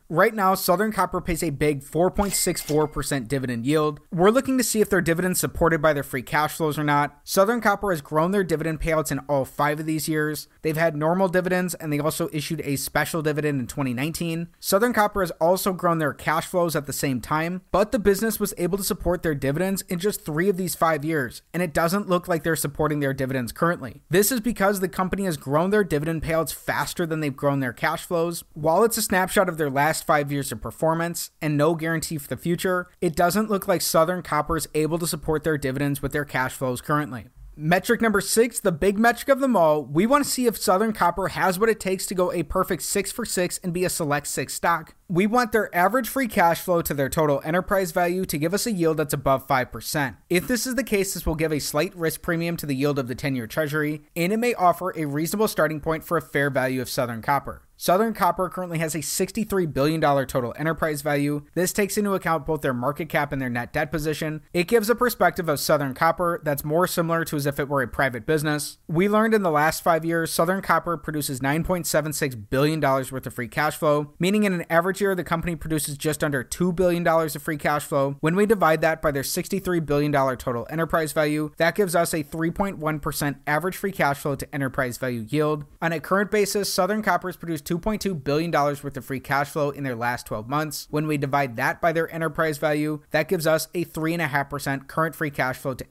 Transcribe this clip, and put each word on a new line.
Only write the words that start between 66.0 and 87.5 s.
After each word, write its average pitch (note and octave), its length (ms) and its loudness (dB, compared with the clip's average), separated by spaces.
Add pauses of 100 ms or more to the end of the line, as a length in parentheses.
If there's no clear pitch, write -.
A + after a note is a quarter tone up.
that's D3 220 -2
more D#3+ 220 2
similar E3 400 0
to D#3+ 100 -4
as C#3+ 80 -2
if C#3+ 160 -2
it C#3 80 -2
were C#3 140 2
a A#2 60 -2
private B2 360 -2
business. D3+ 540 0 (100)
We F3 180 4
learned G#3+ 280 4
in G#3+ 80 4
the F3+ 80 2
last D#3 320 2
five E3 200 2
years, E3 300 0
Southern F#3 300 2
Copper E3+ 340 0
produces D3 460 -2
nine C#3+ 200 0
point F3 240 -2
seven D3+ 280 0
six C3+ 200 -2
billion C#3 460 0
dollars C3+ 320 0
worth C3 140 -8
of A#2+ 80 -10
free A#2+ 140 -6
cash D3+ 280 -2
flow, D3 420 0
meaning G#3 260 2
in G3 100 2
an E3 160 -4
average E3+ 300 4
year, G3 160 2
the F3 80 -4
company E3+ 320 -2
produces D3+ 420 -4
just D3+ 240 -2
under C#3+ 220 -2
two F3+ 280 -2
billion F3 300 2
dollars E3 320 2
of D3 80 -10
free D#3 160 -4
cash D3 240 0
flow. C#3 380 0
When D#3+ 160 2
we G#3 100 4
divide F3+ 360 4
that D#3+ 200 2
by D#3+ 80 2
their C#3 140 -2
sixty-three F3+ 560 -2
billion D3 320 2
dollar C3+ 240 2
total A#2+ 340 -4
enterprise D#3+ 420 0
value, D3+ 440 0
that E3+ 180 2
gives F#3 220 2
us E3+ 180 2
a D#3+ 80 0
three E3 300 -2
point G3 260 -2
one D3+ 220 -2
percent D3 380 -4 (100)
average D3+ 280 -2
free G3 160 -4
cash C#3+ 260 0
flow C#3+ 180 -2
to - 180 -10
enterprise C3 420 -2
value A#2+ 320 -4
yield. D3+ 360 0 (180)
On E3 100 0
a E3 60 -4
current F#3+ 320 0
basis, G3+ 420 0
Southern G3+ 300 0
Copper's F3+ 340 0
produced E3 280 -8